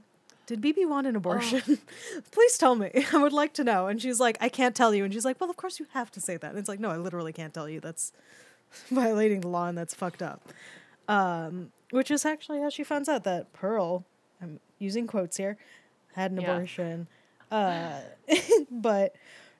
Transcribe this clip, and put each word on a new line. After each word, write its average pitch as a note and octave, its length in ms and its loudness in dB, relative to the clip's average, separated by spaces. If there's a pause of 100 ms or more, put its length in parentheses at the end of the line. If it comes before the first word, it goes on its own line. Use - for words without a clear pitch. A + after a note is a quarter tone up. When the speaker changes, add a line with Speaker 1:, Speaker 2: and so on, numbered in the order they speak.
(460)
Speaker 1:
did A#3 160 -6
B D4 100 4
B F4+ 140 2
want C#4 220 0
an A#3+ 80 0
abortion? A3 520 0
Speaker 2:
Oh. - 580 -2
Speaker 1:
<laughs> - 60 -20
Please A#4+ 260 6
tell C4 180 6
me. G3+ 140 0 (180)
<laughs> - 60 0
I D#4+ 80 6
would C#4+ 120 6
like D4 200 2
to D4 100 -2
know." G3 240 2
And G#3+ 140 -2
she's A#3+ 180 0
like, A#3+ 220 4
"I A#3+ 80 2
can't B3 260 2
tell A#3 200 6
you." G3 80 2
And G3 100 -2
she's A3+ 120 -4
like, B3+ 140 -2
"Well, F4 100 -2
of F4 80 -10
course F#4 220 -10
you D#4 140 -10
have A#3+ 180 -4
to F#3 100 -12
say F3+ 160 -6
that." D3+ 120 -12
And - 100 -10
it's G3+ 100 -6
like, G3+ 100 -8
"No, G#3+ 100 -4
I E3 80 -2
literally E3+ 360 -6
can't D#3+ 200 -12
tell D3+ 160 -8
you. D#3 100 -10
That's D#3+ 320 -8 (360)
<laughs> - 420 -20
violating G#3+ 520 2
the F3 80 -6
law, F3 180 -2
and F3 100 -6
that's E3+ 160 -6
fucked F3+ 300 -8
up." - 180 -10 (680)
Um, F3+ 640 0 (200)
which C4 200 2
is D4 140 2
actually D4+ 360 -4
how D4 80 -2
she C#4+ 140 -6
finds C#4+ 240 -4
out D#4 180 0
that - 280 -4
Pearl, F3+ 500 -2 (380)
I'm D#3+ 180 -14 (200)
using G#3 280 -4
quotes F#3+ 300 -2
here, G3 200 -4 (580)
had F#3+ 160 -2
an F#3 100 -4
Speaker 2:
Yeah. F3+ 120 0
Speaker 1:
abortion. E3+ 540 -6 (440)
Uh, E3+ 480 -2 (280)
<laughs> E4 440 4
but G#3 440 0 (440)